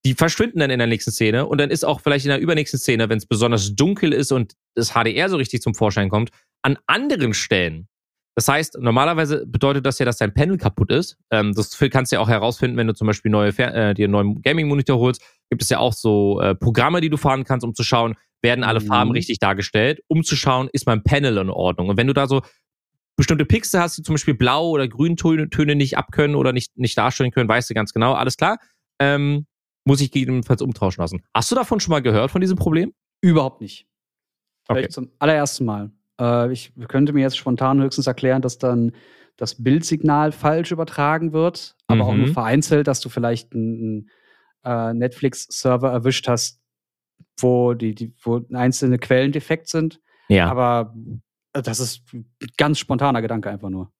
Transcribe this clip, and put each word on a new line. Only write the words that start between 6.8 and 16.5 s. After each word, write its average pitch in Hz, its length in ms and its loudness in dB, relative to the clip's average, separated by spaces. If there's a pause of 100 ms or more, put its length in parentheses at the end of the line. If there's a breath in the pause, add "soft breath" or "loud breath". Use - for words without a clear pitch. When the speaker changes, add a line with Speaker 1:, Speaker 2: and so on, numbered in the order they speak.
Speaker 1:
anderen 185 480 0
Stellen. 87 540 -2 (500)
Das 117 100 0
heißt, 151 300 0
normalerweise 143 680 0
bedeutet 139 400 0
das 135 120 -2
ja, 131 60 0
dass 120 140 0
dein 104 160 -2
Panel 170 240 2
kaputt - 340 0
ist. 160 240 -2 (140)
Ähm, 104 240 0
das 104 200 -2
fi-, 139 140 2
kannst 131 240 0
du - 40 0
ja 95 40 0
auch 110 80 0
herausfinden, 117 480 0
wenn 117 100 0
du 113 60 0
zum 107 140 -2
Beispiel 107 240 0
neue 104 220 4
Fer-, 123 220 -2
äh, 107 200 2
dir 104 100 2
einen 101 80 2
neuen 104 300 0
Gaming-Monitor 143 560 2
holst. 123 240 0 (260 soft breath)
Gibt - 140 -4
es - 80 -2
ja - 80 2
auch 117 160 0
so, 101 480 2
äh, 95 120 2